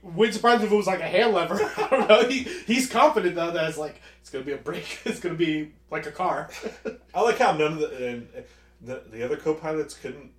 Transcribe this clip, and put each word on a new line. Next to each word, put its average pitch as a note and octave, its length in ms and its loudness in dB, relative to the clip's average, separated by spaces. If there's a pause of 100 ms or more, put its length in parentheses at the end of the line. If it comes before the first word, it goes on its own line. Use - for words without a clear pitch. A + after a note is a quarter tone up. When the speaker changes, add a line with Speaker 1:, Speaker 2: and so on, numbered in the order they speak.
Speaker 1:
Wouldn't F#3+ 300 0
surprise A#3 260 4
me G#3+ 60 0
if G3+ 60 2
it G#3 40 4
was, G3+ 120 2
like, F#3 120 0
a E3 80 -4
hand G#3+ 260 4
lever. F3 260 0 (140)
<laughs> - 40 -8
I - 140 0
don't B3+ 180 2
know. A3+ 180 8
He, C4 120 0 (260)
he's B3+ 240 0
confident, G#3+ 460 4
though, E3+ 160 -2
that D#3+ 180 0
it's D3 80 -8
like, D3+ 240 -10 (180)
it's - 120 -20
gonna C3 140 -8
be C#3+ 80 -6
a C3+ 40 -6
brake. C#3+ 440 -10
<laughs> - 40 -12
It's - 140 -4
gonna F3 160 -6
be D#3 380 -2 (180)
like D3+ 160 -6
a D3 40 -10
car. D#3+ 380 -4 (320)
<laughs> - 320 -12
Speaker 2:
I F#3 80 0
like A3+ 160 2
how G#3 180 4
none D3+ 180 2
of D#3 60 -6
the, B2+ 280 -4
and A#2+ 200 -8 (540)
the, A#2+ 300 -12
the A2+ 120 -8
other C#3 140 -2
co-pilots D#3 580 -4
couldn't C3 440 -14